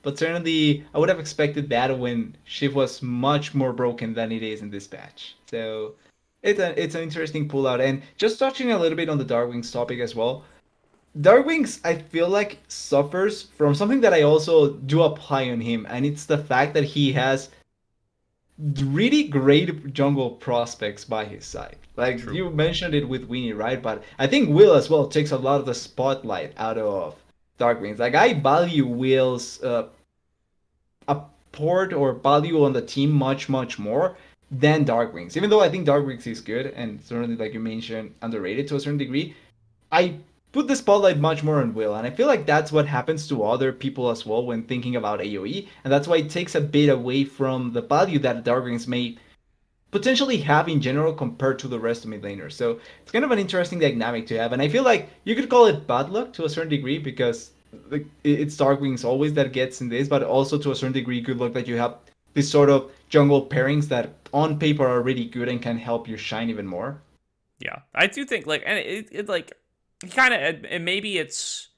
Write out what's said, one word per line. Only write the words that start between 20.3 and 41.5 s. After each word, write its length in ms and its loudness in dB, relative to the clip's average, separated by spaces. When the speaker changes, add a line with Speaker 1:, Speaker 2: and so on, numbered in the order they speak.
Speaker 1:
prospects 720 -4
by 180 -4
his 220 -12
side. 320 -14
Like, 220 -2
Speaker 2:
True. 160 -10
Speaker 1:
you 160 -4
mentioned 460 0
it 120 2
with 180 -6
Winnie, 280 -4
right? 260 -2
But 240 -6
I 80 2
think 240 2
Will 240 10
as 160 6
well 180 4
takes 240 0
a 60 0
lot 220 0
of 80 -4
the 80 -4
spotlight 840 -4
out 220 -4
of 360 -4
Dark 220 2
Wings. 180 -8
Like, 160 0
I 180 6
value 540 2
Will's, 760 0
uh, 280 -2
apport 840 -4
or 200 0
value 500 2
on 100 4
the 80 -2
team 300 0
much, 360 0
much 300 -4
more 400 -2
than 340 4
Dark 300 0
Wings. 240 -10
Even 140 2
though 100 8
I 80 6
think 160 -4
Dark 200 4
Wings 200 -8
is 160 -8
good 260 -4
and 360 -10
certainly, 320 -6
like 180 -6
you 60 -8
mentioned, 640 -8
underrated 460 -6
to 60 -4
a 40 -2
certain 180 -4
degree, 380 -6
I 240 2
put 140 0
the 80 2
spotlight 440 4
much 240 0
more 180 2